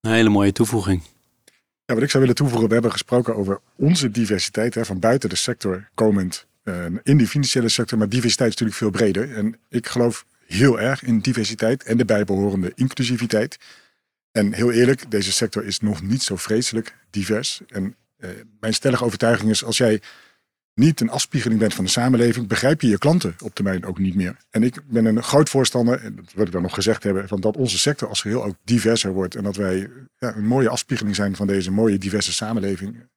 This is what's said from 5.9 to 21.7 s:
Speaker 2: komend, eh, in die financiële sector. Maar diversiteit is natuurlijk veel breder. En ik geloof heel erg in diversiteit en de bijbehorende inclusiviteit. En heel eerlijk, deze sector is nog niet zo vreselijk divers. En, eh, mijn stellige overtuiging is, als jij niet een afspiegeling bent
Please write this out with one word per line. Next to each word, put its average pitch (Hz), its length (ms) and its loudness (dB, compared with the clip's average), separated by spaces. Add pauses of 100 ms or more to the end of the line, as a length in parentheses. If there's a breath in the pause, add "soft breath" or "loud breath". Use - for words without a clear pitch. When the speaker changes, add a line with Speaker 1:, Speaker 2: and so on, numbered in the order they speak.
Speaker 2:
komend, 101 520 0 (180)
eh, 87 220 -6 (180)
in 143 140 6
die 113 100 6
financiële 131 420 0
sector. 117 280 -2
Maar 104 120 0
diversiteit 117 440 0
is - 60 -10
natuurlijk 110 200 -2
veel 107 100 0 (180)
breder. 110 300 -2
En 110 220 -4 (100)
ik 120 180 -4
geloof 120 380 0 (220)
heel 113 320 4
erg 131 240 -2
in 117 160 2
diversiteit 113 640 -2
en 113 140 0
de 120 80 4
bijbehorende 98 680 0
inclusiviteit. 120 840 -2 (760 soft breath)
En 104 220 0
heel 117 180 2
eerlijk, 123 400 2
deze 101 200 -2
sector 107 340 -2
is 98 140 -6
nog 104 220 -2
niet 110 220 -2
zo 98 120 -4
vreselijk 113 600 -4 (140)
divers. 104 580 -4
En, 98 280 -6 (220)
eh, 180 120 -16 (300)
mijn 110 140 -2
stellige 123 320 0
overtuiging 110 440 0
is, 107 140 0
als 113 140 -4
jij 110 240 2 (760 loud breath)
niet 147 260 4
een 113 80 0
afspiegeling 113 500 -2
bent 107 140 2